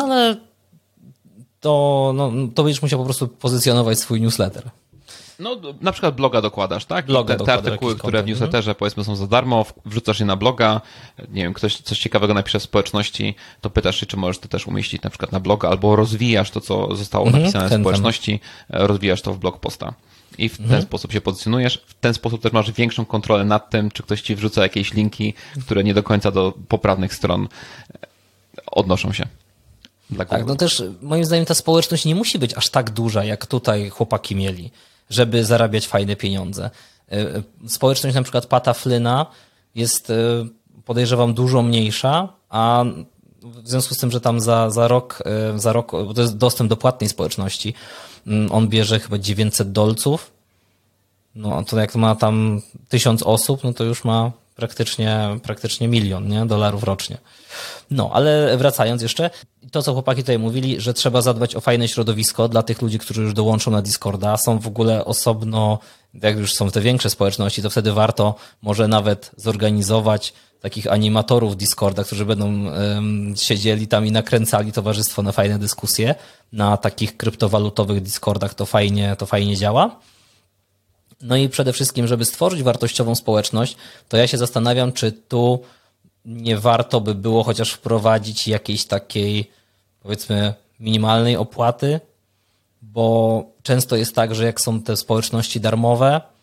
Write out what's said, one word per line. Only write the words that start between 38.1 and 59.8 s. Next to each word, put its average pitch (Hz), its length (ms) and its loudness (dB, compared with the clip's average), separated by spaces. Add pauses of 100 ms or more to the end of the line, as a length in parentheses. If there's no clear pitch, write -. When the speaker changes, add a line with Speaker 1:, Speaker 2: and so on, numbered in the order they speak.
Speaker 1:
na 131 80 2
przykład 123 220 -2
Pata 123 280 2
Flyna 123 520 0 (500)
jest, 117 340 -2
e, 113 40 0 (720)
podejrzewam, 120 480 2
dużo 127 280 2
mniejsza, 117 720 0 (160)
a 117 340 2 (580)
w 117 260 -20
związku 127 280 -2
z - 20 -6
tym, 123 140 0
że 120 100 -2
tam 117 200 2
za, 113 280 4
za 117 180 2
rok, 123 360 0 (320)
e, 107 40 -4
za 110 140 2
rok, 117 180 0
bo 101 220 -4
to 120 80 0
jest 113 160 0
dostęp 117 320 2
do 110 80 2
płatnej 120 320 0
społeczności, 95 640 -4 (540)
mm, 107 240 2
on 110 160 4
bierze 107 320 2
chyba 104 180 -4
dziewięćset 104 540 0
dolców, 110 600 0 (1040)
no 104 280 -4
to 110 160 -2
jak 107 160 0
ma 113 200 4
tam 110 460 2 (280)
tysiąc 117 340 2
osób, 123 400 2
no 123 100 -2
to 117 100 -4
już 117 200 -4
ma 113 280 0 (240)
praktycznie, 110 720 -2 (140)
praktycznie - 440 -4
milion, 101 400 2
nie? 107 180 0
Dolarów 104 380 0
rocznie. - 340 -4 (760)
No, 131 220 0
ale 147 440 4
wracając 120 440 2
jeszcze, 160 280 -2 (420)
to 151 120 -2